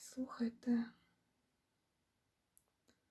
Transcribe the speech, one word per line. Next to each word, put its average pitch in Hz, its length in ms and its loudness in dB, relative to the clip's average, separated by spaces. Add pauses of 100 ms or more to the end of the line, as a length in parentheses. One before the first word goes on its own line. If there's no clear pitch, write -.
слухайте. 240 840 0 (2250)